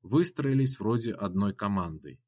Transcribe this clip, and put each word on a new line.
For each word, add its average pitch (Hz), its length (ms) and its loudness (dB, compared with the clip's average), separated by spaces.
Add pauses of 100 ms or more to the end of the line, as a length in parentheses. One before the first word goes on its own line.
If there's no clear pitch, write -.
выстроились 135 760 2
вроде 113 340 0
одной 98 420 0
командой 82 720 -4